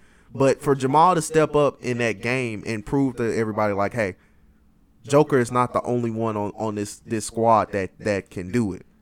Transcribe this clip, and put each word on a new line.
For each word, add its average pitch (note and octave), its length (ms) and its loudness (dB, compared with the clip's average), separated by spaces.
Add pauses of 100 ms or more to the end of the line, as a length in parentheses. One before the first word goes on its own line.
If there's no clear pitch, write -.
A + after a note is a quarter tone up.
(320)
But C3 300 2
for C#3+ 140 2
Jamal D3+ 400 4
to D#3+ 60 0
step D3+ 340 2
up C#3+ 260 0
in B2 160 -4
that A2 240 -2
game A#2 420 -4
and G#2+ 220 -6
prove C#3 300 0
to A2 200 -2
everybody, G#2+ 380 0
like, G2 180 -2
"Hey, G#2 220 -2 (880)
Joker C#3+ 380 2
is A#2+ 120 -2
not B2 200 0
the - 100 0
only A#2+ 280 -2
one A2 260 -2
on, G#2 200 -4
on G#2+ 200 -4
this, G#2 240 -8
this A2+ 260 -6
squad A2+ 460 2
that, F#2+ 260 -2
that G2+ 320 -2
can F#2 220 -8
do A2+ 200 0
it." - 140 -14 (160)